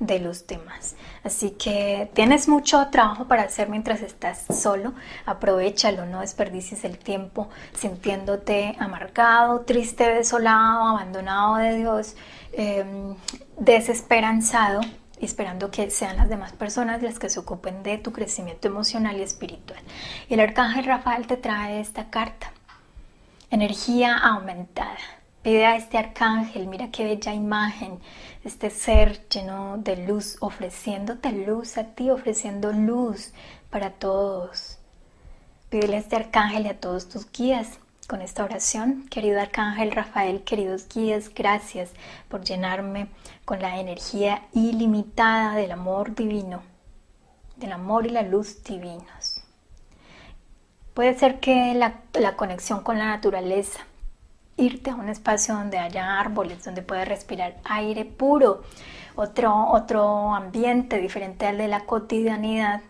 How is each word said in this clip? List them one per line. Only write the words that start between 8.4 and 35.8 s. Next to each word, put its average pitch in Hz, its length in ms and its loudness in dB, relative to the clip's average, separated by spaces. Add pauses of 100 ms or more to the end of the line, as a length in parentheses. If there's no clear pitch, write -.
amargado, 233 880 4
triste, 233 420 2
desolado, 226 800 4
abandonado 196 680 2
de 226 200 2
Dios, 220 400 -2 (380)
em, 196 640 -4 (420)
desesperanzado, 226 1200 4 (400)
esperando 196 500 -6
que 202 200 -4
sean 190 260 -4
las 214 120 6
demás 202 240 -4
personas 233 500 -4
las 226 160 -4
que 196 120 -6
se 190 100 -4
ocupen 185 420 -10
de 208 160 -4
tu 226 140 -8
crecimiento 196 560 -4
emocional 208 500 -2
y 190 40 -2
espiritual. - 580 -10 (480)
Y 226 60 0
el 220 60 6
arcángel 233 440 2
Rafael 247 420 0
te 247 100 0
trae 208 440 -4
esta 214 300 -10
carta, - 420 -6 (1000)
energía 240 680 2
aumentada. 190 840 -2 (440)
Pide 220 240 6
a 226 100 6
este 226 220 -2
arcángel, 220 680 0
mira 190 240 -8
qué 226 140 -4
bella 214 280 -4
imagen, 208 680 -2 (440)
este 208 260 -6
ser 208 580 6
lleno 196 500 -6
de 190 280 -2
luz, 202 340 -2
ofreciéndote 208 920 -6
luz 214 460 -4
a 220 60 -2 (100)
ti, 254 160 0
ofreciendo 214 600 -2
luz 220 600 0 (380)
para 196 200 -4
todos. 190 880 -4 (920)
Pídele 208 260 0